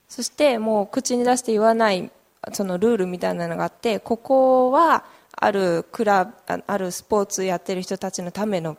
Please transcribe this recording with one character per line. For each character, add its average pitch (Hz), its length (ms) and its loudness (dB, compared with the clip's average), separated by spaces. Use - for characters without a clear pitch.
そ - 140 -12
し - 80 -6
て 269 300 2
も 220 240 0
う 196 40 -6
口 254 300 -4
に 240 60 0
出 247 140 4
し 247 40 -6
て - 120 -4
言 208 80 2
わ 226 120 6
な 220 200 2
い、 180 180 -4
そ 208 100 -4
の 185 140 -2
ル 226 180 4
ー - 20 2
ル 185 80 0
み 180 140 -6
た 185 100 -2
い 180 60 -2
な 170 120 -4
の 170 80 -6
が 175 80 -4
あ 170 40 -2
っ - 40 -8
て、 208 280 -2
こ 226 180 -4
こ 262 540 4
は 294 340 4
あ - 140 2
る 180 400 0
ク - 120 -6
ラ 202 220 4
ブ、 220 80 -10
あ、 180 200 -4
あ 202 100 -2
る 185 140 -4
ス - 120 -12
ポ 208 180 0
ー 196 40 -2
ツ 196 200 -6
や 185 120 -2
っ - 40 -12
て - 120 -6
る 185 80 -4
人 185 160 -8
た 190 140 -8
ち - 100 -10
の 175 100 -10
た 196 140 -6
め 202 140 -2
の 160 200 -6